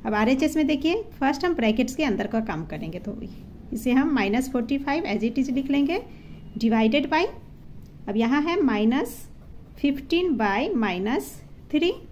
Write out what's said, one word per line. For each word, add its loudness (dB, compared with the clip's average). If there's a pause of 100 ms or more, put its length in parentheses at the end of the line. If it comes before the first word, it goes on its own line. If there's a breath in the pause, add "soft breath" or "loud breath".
अब -2
आरएचएस 4
में 4
देखिए, 2 (180)
first 2
हम 2
brackets 2
के 0
अंदर 0
का 0
काम -4
करेंगे। -8
तो -8 (560)
इसे 0
हम 4
माइनस 2
फ़ोर्टी 0
फ़ाइव -2
as -2
it 0
is 0
लिख -2
लेंगे, 2 (580 loud breath)
divided 4
by, 4 (840)
अब -2
यहाँ 4
है 2
minus 2 (640)
fifteen 2
by 0
minus 0 (400)
three। 2 (200)